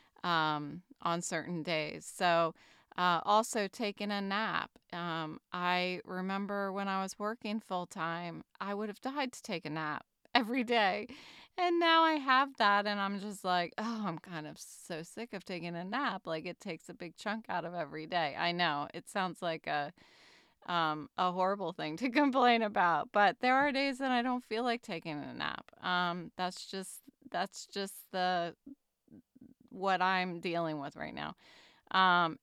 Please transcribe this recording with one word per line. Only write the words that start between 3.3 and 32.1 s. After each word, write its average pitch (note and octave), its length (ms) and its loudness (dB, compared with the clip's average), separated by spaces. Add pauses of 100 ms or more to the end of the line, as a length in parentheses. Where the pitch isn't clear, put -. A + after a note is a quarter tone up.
taking G#3 440 -4
a G3+ 100 -2
nap. G3 500 -2 (220)
Um, E3 460 -6 (140)
I F3+ 520 0
remember G3 680 -4
when G3 140 -4
I F#3+ 140 -2
was F#3+ 160 -6
working G#3+ 420 -4
full F3+ 280 -4
time, E3 560 -6 (160)
I G3 140 -4
would G#3 160 -4
have G3+ 120 -14
died C4+ 320 -4
to - 80 -16
take F3 240 -6
a D#3 40 -6
nap D3+ 360 -6 (300)
every B3 280 2
day. G#3+ 440 2 (500)
And F4 220 2
now E4 240 6
I D#4+ 100 4
have C4+ 440 2
that G3+ 300 4
and G#3 120 -2
I'm G3 200 -2
just G3 240 -8
like, F3+ 340 2
"Oh, A3 280 -2
I'm E3 140 -4
kind D#3+ 280 -10
of D3+ 120 -12
so - 440 -10
sick A3 300 -12
of G3 120 -10
taking F3 300 -6
a E3+ 80 -6
nap." G#3 420 -4
Like, D#3+ 200 -4
it F3 140 -8
takes - 300 -10
a F3 40 -10
big E3+ 240 -12
chunk A3 320 -6
out F3 160 -2
of E3+ 80 -8
every D#3 340 -6
day. D#3+ 300 0
I E3+ 140 0
know E3 420 0
it - 160 -8
sounds F#3 320 -4
like E3 260 -4
a, D3+ 260 -2 (760)
um, D#3 500 0
a F#3 140 2
horrible F#3 420 0
thing D#3 240 -6
to B3 120 0
<laughs> - 0 -
complain B3 540 6
about, F3+ 480 2
but G3+ 300 6
there B3+ 140 4
are C#4+ 160 4
days C4+ 280 0
that C4+ 120 0
I A#3+ 100 4
don't B3 240 -2
feel A3+ 180 -2
like A#3+ 180 0
taking E3 420 -6
a C3 100 -10
nap. B2 380 -6 (120)
Um, F3+ 540 -2
that's F#3 300 -6
just, - 340 -10 (300)
that's - 360 -4
just G3 280 -6 (160)
the, F3+ 440 0 (1120)
what F#3 320 0
I'm F#3 380 2
dealing E3 400 -2
with C#3+ 160 -10
right - 200 -8
now. - 200 -8 (560)
Um, F3 520 4